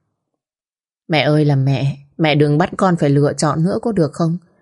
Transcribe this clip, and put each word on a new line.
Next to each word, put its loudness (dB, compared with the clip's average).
"Mẹ 0
ơi 2
là 2
mẹ, 0
mẹ 0
đừng 2
bắt 0
con 2
phải 0
lựa 2
chọn -2
nữa -2
có -4
được -2
không? -2